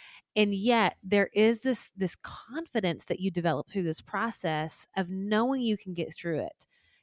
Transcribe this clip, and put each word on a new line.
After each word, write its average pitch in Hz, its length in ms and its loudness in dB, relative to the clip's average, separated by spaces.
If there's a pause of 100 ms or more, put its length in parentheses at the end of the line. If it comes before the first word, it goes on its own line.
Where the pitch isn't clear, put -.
(360)
and 208 180 4
yet 214 480 4
there 202 320 2
is 220 280 4
this, 254 340 -2
this 190 200 -2
confidence - 880 -4
that - 140 -4
you 190 100 0
develop 165 380 0
through 196 160 -4
this 160 160 -2
process 165 840 -4 (100)
of 180 140 -2
knowing 214 520 0
you 220 140 2
can 185 180 -8
get 170 200 -4
through 160 260 -2
it. - 260 -8 (360)